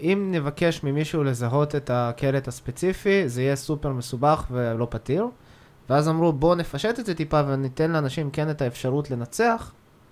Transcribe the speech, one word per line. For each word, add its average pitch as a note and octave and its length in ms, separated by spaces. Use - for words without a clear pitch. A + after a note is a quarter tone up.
אם G3 300
נבקש D#3+ 520
ממישהו D3 400
לזהות C3+ 500
את C#3 200
הקלט C3 540
הספציפי, F#3 800
זה A#2+ 140
יהיה C3+ 140
סופר D3 360
מסובך C3 580
ולא A#2+ 400
פתיר." D3 360
ואז D3 180
אמרו, E3 240
"בוא D3+ 220
נפשט E3+ 440
את A#3 80
זה F#3+ 80
טיפה D3+ 320
וניתן C3+ 440
לאנשים D3 400
כן D3+ 200
את D3 120
האפשרות C3+ 480
לנצח, C3 600